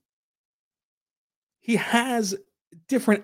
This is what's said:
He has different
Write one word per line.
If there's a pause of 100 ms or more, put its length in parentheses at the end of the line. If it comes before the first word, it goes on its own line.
(1600)
He
has (520)
different